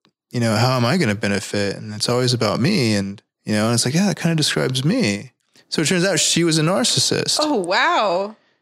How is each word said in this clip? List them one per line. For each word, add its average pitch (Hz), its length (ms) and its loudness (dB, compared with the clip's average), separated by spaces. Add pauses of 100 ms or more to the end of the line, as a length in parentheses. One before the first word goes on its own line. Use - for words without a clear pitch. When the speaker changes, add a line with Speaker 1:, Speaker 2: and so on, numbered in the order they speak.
(300)
Speaker 1:
you 123 100 -4
know, 113 160 2
how 127 200 2
am 117 80 0
I 135 120 2
gonna 120 200 0
benefit? 101 600 -2
And 107 160 -12
it's 104 160 -4
always 123 260 2
about 104 260 0
me." 131 340 2
And, 98 260 -4 (240)
you 110 100 -4
know, 107 120 2
and 120 80 0
it's 113 100 0
like, 127 100 -2
"Yeah, 196 120 2
that 175 140 0
kinda 165 160 0
describes 139 480 -2
me." 131 480 0 (380)
So - 120 -2
it 139 60 0
turns 180 160 2
out 175 160 0
she - 240 2
was 160 140 2
a 151 40 2
narcissist. - 800 0
Speaker 2:
Oh, 302 160 0
wow. 208 800 0 (260)